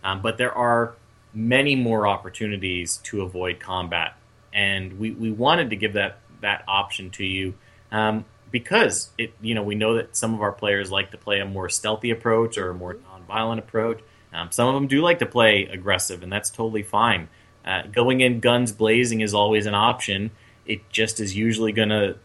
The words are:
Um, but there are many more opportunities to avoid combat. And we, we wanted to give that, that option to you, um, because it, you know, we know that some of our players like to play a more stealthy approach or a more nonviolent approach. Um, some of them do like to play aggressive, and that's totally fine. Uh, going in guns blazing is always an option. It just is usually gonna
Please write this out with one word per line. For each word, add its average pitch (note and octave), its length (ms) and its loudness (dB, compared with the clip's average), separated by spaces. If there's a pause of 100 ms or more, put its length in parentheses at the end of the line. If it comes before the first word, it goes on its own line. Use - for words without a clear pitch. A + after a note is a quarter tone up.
Um, F#2+ 200 -4
but A2+ 160 -2
there B2 140 0
are A#2 420 2 (400)
many C3 420 4
more A2+ 300 2
opportunities F#2+ 920 -2
to - 240 -6
avoid F2+ 380 -4
combat. F2 540 -4 (380)
And G2 460 -2
we, A2 140 -4
we A2 180 -4
wanted C3 400 2
to G#2+ 60 -4
give G#2 160 -2
that, G2+ 260 -2 (220)
that G#2 260 -4
option G2 440 -4
to G2 140 -10
you, F#2+ 300 -4 (380)
um, G#2+ 320 0 (260)
because D#3+ 680 0
it, A2+ 240 -6
you A2 140 -4
know, G#2+ 80 -2
we G#2 140 -2
know A2 180 2
that A2+ 220 -2
some A2+ 180 -2
of G#2 80 -4
our G2+ 80 2
players G2+ 400 -2
like G2 220 -2
to - 40 -18
play G2+ 220 -2
a G2 60 -2
more G2 240 -6
stealthy A2 420 -2
approach A2+ 480 0
or F#2 120 -4
a F2+ 40 -6
more F2+ 220 -10
nonviolent G#2 640 -6
approach. A2+ 420 -4 (320)
Um, E2 180 -8
some A#2+ 160 2
of C3 80 2
them C#3 140 0
do C#3 140 2
like F3 180 4
to A#2 60 0
play G#2+ 400 4
aggressive, F#2 580 -4
and F2+ 80 -8
that's G#2 180 -4
totally A2 320 -4
fine. G2+ 460 0 (360)
Uh, F#2 180 -4
going B2 400 2
in B2 180 4
guns A#2+ 320 4
blazing A2 480 2
is G#2 140 -2
always G#2 320 4
an G#2 80 -2
option. G#2 580 0 (340)
It G#2 240 -6
just A2 300 -2
is F#2+ 160 -4
usually A2 340 2
gonna G#2+ 540 2